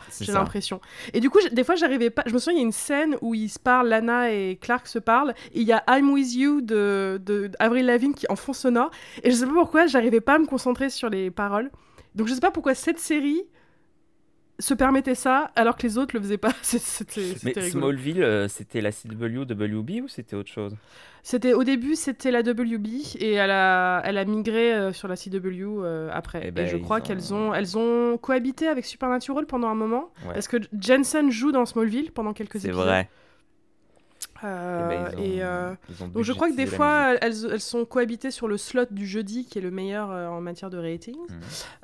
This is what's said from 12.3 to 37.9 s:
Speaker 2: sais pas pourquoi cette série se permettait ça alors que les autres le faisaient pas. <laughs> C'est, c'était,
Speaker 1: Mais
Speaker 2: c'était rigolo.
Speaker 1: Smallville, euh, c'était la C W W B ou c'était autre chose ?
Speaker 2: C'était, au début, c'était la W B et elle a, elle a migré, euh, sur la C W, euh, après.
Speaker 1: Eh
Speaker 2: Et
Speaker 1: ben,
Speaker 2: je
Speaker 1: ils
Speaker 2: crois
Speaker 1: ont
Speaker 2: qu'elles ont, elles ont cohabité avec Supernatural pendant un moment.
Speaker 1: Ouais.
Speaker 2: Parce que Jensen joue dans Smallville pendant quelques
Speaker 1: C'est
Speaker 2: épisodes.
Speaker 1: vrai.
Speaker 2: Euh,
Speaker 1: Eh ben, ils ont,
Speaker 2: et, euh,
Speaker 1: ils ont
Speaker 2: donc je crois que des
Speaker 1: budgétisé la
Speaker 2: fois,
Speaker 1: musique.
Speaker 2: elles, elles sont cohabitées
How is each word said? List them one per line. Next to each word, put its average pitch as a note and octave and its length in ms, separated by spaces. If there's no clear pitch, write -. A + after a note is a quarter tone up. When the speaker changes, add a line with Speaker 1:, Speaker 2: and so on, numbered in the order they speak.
Speaker 2:
sais B3+ 60
pas F#4+ 100
pourquoi D4 240
cette E4 240
série D4+ 440
se - 140
permettait C4 420
ça C4+ 400
alors A#3 220
que - 100
les A3 120
autres C4 180
le G#3+ 60
faisaient G3+ 160
pas. A#3 180
<laughs> - 60
C'est, - 160
c'était, - 420
Speaker 1:
Mais F#3 160
Speaker 2:
c'était - 240
rigolo. D3+ 280
Speaker 1:
Smallville, C#3+ 340
euh, G#2+ 260
c'était - 320
la G#2 100
C - 160
W A#2 380
W G#2+ 380
B F#3+ 200
ou C4+ 60
c'était - 260
autre G2+ 160
chose ? G#2 240
Speaker 2:
C'était, B3 300
au A#3+ 100
début, C4 320
c'était C4+ 360
la A#3+ 120
W A#3 360
B G#3 80
et G#3+ 160
elle G3 160
a, F#3 560
elle G3+ 100
a G3 80
migré, A3 500
euh, G3 200
sur - 140
la F3+ 80
C F3+ 120
W, F#3 340
euh, F3 480
après. E3 340
Speaker 1:
Eh F3+ 40
Speaker 2:
Et - 40
Speaker 1:
ben, F3 140
Speaker 2:
je F3 120
Speaker 1:
ils F3 40
Speaker 2:
crois G#3+ 160
Speaker 1:
ont - 40
Speaker 2:
qu'elles G3+ 320
ont, G#3+ 180
elles F#3+ 240
ont A#3+ 400
cohabité C4 500
avec D4 200
Supernatural C4 580
pendant B3 240
un A3 60
moment. A3+ 360
Speaker 1:
Ouais. F3 60
Speaker 2:
Parce G3+ 160
que A#3+ 80
Jensen C#4 500
joue B3 220
dans B3+ 140
Smallville A3+ 460
pendant G#3+ 200
quelques G#3 260
Speaker 1:
C'est F#3+ 100
Speaker 2:
épisodes. F#3 180
Speaker 1:
vrai. F#3 240
Speaker 2:
Euh, F3+ 400
Speaker 1:
Eh E3+ 40
ben, F3 240
ils F3+ 60
ont, G3 40
Speaker 2:
et, F#3 200
euh, F3+ 320
Speaker 1:
ils F2 140
ont F2+ 40
Speaker 2:
donc G3 140
je A3+ 100
crois E4 160
que C#4 80
des C4 80
Speaker 1:
budgétisé - 140
la D4 400
Speaker 2:
fois, A#3 120
Speaker 1:
musique. A3 160
Speaker 2:
elles, - 80
elles A3 60
sont A#3 240
cohabitées A#3+ 460